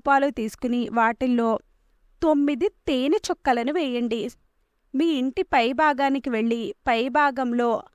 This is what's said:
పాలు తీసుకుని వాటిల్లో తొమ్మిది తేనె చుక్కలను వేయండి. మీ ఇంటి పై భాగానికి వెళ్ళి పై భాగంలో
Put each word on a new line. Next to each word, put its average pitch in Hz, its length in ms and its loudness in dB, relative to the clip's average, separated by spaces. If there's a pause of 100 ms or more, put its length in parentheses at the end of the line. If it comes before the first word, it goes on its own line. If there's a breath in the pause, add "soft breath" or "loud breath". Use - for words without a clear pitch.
పాలు 277 260 4
తీసుకుని 240 640 -4
వాటిల్లో 233 640 0 (640)
తొమ్మిది 294 480 2 (160)
తేనె 294 420 0
చుక్కలను 254 520 -2
వేయండి. 240 500 -4 (640)
మీ 311 240 0
ఇంటి 262 260 -2
పై 254 300 2
భాగానికి 277 560 0
వెళ్ళి 233 540 -2
పై 247 260 0
భాగంలో 240 760 0 (120)